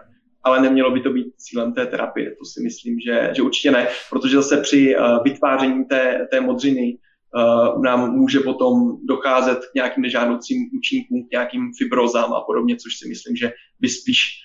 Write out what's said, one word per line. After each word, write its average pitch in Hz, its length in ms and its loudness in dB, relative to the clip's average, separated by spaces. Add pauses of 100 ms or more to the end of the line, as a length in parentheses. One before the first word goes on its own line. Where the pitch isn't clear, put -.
(480)
ale 131 140 4
nemělo 131 300 4
by 127 100 0
to 127 100 -2
být 123 160 -2 (100)
cílem 120 360 -6
té 123 120 -4
terapie. - 540 -6
To - 60 -20
si - 180 -12
myslím, 117 360 -6
že, 117 360 -2
že 135 60 0
určitě 123 300 2
ne, 120 160 2 (220)
protože 127 260 0
zase 139 220 2
při, 139 380 4
eh, - 40 2 (240)
vytváření 135 600 0
té, 127 460 0
té 131 100 2
modřiny, 127 560 0 (400)
eh, 117 460 4
nám 123 320 2
může 131 240 4
potom 123 640 2
docházet 131 560 0
k - 160 -12
nějakým 127 280 -2
nežádoucím 120 720 -2
účinkům, 123 500 -4
k - 40 -20
nějakým 123 460 -4
fibrozám 120 560 0
a - 80 -2
podobně, - 380 -2
což - 160 -14
si - 140 -14
myslím, - 260 -10
že 120 160 -4 (280)
by - 100 0
spíš, - 300 -2 (260)